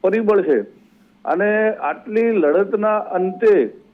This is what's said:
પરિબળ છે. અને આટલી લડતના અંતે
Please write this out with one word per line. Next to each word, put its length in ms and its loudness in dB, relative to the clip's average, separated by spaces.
પરિબળ 420 2
છે. 180 2
અને 460 0
આટલી 600 -4
લડતના 680 0
અંતે 760 0